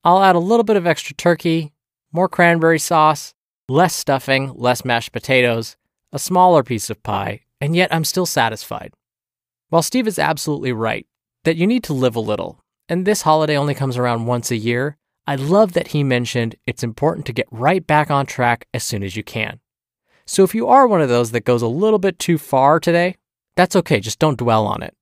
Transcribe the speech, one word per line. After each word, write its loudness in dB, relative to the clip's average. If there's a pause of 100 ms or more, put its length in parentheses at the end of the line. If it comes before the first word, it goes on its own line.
I'll 6
add 6
a 2
little 2
bit 2
of 0
extra -4
turkey, 0 (380)
more 0
cranberry 2
sauce, 0 (320)
less 2
stuffing, -2
less -2
mashed -2
potatoes, 0 (340)
a -10
smaller 4
piece -6
of -12
pie, -6 (200)
and -2
yet 0
I'm -2
still -4
satisfied. -4 (760)
While 2
Steve -2
is -4
absolutely -2
right -4 (380)
that 0
you 0
need 0
to -6
live 0
a -2
little, -6 (240)
and -4
this 0
holiday 2
only 0
comes -4
around -2
once -4
a -2
year, -4 (300)
I -2
love 2
that -4
he -2
mentioned -2 (100)
it's -8
important -4
to -8
get -4
right -2
back 2
on 0
track -2
as -6
soon -6
as -8
you -8
can. -8 (680)
So 2
if 0
you -2
are 6
one 2
of 2
those 2
that -4
goes 2
a -2
little 2
bit -2
too 0
far 2
today, 0 (380)
that's 2
okay, 2
just -8
don't 0
dwell 2
on -4
it. -14